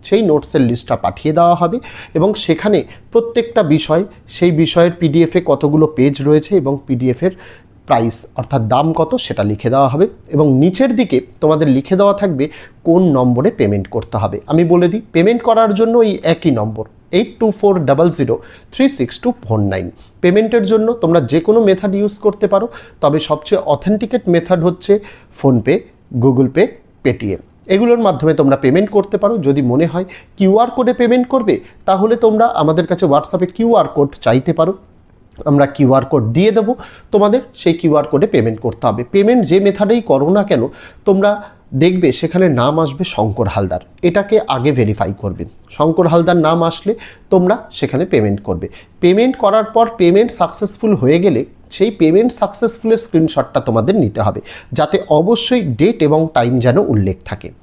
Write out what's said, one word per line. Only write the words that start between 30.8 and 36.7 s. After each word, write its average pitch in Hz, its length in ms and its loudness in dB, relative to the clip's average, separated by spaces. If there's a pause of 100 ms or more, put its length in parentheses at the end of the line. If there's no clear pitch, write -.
পেমেন্ট 247 340 2
করবে, 214 220 0 (320)
তাহলে 196 260 2 (120)
তোমরা 220 200 4 (160)
আমাদের 160 300 0
কাছে 175 200 -2
WhatsApp-এ 160 440 -2
কিউআর 220 400 2
কোড 147 140 0 (160)
চাইতে 131 340 0
পারো, 175 140 0 (640)
আমরা 143 280 2 (100)
কিউআর 135 360 2
কোড 135 120 0 (120)
দিয়ে 202 220 2
দেবো 220 140 0 (420)